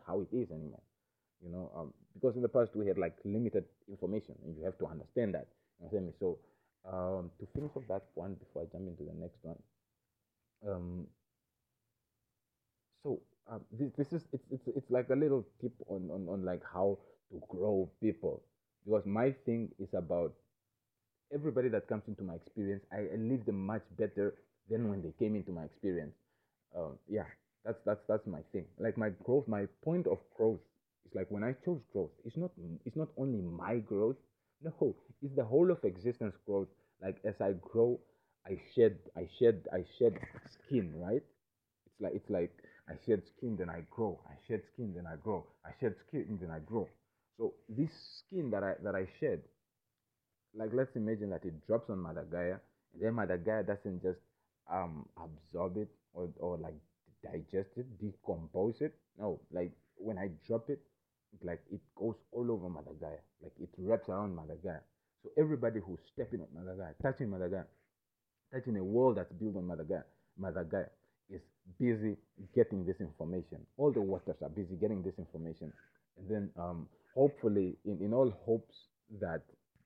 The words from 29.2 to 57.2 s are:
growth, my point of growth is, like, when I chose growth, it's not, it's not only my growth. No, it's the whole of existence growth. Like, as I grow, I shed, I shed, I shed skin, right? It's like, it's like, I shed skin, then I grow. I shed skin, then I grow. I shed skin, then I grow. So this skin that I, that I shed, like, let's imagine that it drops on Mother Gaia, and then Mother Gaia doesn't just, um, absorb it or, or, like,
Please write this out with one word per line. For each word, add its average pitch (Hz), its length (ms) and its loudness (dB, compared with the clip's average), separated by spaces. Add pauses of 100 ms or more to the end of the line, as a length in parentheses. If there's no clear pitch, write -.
growth, 135 220 4
my 101 200 0 (180)
point 170 240 2
of 95 100 2 (180)
growth 110 240 4 (460)
is, - 80 -16
like, 95 160 -2
when 104 140 -2
I 127 100 0 (100)
chose 170 160 0 (120)
growth, 92 180 0 (140)
it's - 120 -8
not, 175 140 -2 (340)
it's 117 120 -6
not 156 200 0
only 127 260 0
my 87 340 -2
growth. 110 400 2 (460)
No, 151 320 2 (280)
it's 135 140 -2
the 131 80 4
whole 151 260 8
of 170 140 2
existence 104 500 0 (120)
growth. 98 220 2 (320)
Like, 95 240 -4
as 98 160 2
I 101 120 4
grow, 117 480 4 (440)
I 98 140 -4 (160)
shed, 110 220 10 (200)
I 87 120 -4 (100)
shed, 113 240 8 (100)
I 90 120 0 (140)
shed 117 200 6 (480)
skin, 98 300 2
right? 95 260 0 (640)
It's - 140 -20
like, 95 140 -2
it's 101 160 -6
like, 87 200 0 (380)
I 85 60 -10 (100)
shed 104 180 4 (140)
skin, 117 200 -4
then 87 120 -2
I 85 120 -6 (100)
grow. 104 380 -4
I - 60 -18 (120)
shed 107 160 -2 (100)
skin, 110 220 -6
then 87 120 -8
I 80 100 -8
grow. 90 280 -2 (200)
I 80 60 -14 (100)
shed 113 140 2 (120)
skin, 104 340 -4
then 85 100 -6
I 80 100 -4
grow. 95 280 -4 (480)
So 110 180 -2 (140)
this 135 220 0 (300)
skin 170 300 -4
that 101 120 2
I, 95 200 2
that 98 120 0
I 95 120 0 (140)
shed, 113 200 2 (1120)
like, 107 180 -2
let's 131 240 2
imagine 107 340 0
that 85 140 -4
it 80 220 -6
drops 117 240 2
on 98 80 -2
Mother 82 320 -6
Gaia, 87 260 -2 (360)
and 82 100 -6
then 113 120 2
Mother 92 220 2
Gaia 107 280 2
doesn't 95 380 -2
just, 92 180 0 (520)
um, 85 340 -2 (100)
absorb 85 600 -6
it 107 120 -2 (260)
or, 87 140 -6 (100)
or, 87 200 -2
like, 80 160 -8 (480)